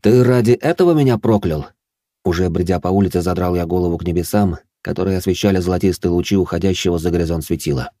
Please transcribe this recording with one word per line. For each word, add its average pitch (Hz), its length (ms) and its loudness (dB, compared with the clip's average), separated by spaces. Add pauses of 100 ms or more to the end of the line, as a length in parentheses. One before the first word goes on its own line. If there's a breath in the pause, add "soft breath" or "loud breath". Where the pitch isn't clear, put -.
«Ты 123 200 4
ради 120 300 4
этого 170 400 2
меня 131 260 2
проклял?» 90 480 0 (580)
Уже 90 260 0
бредя 87 300 -2
по 90 80 -4
улице, 92 320 2
задрал 90 340 -2
я 87 120 -2
голову 85 320 0
к 82 60 -8
небесам, 87 540 0 (240)
которые 92 360 -4
освещали 95 400 0
золотистые 90 520 0
лучи 87 260 0
уходящего 87 640 0
за 85 120 -2
горизонт 82 340 -2
светила. 71 460 -4 (100)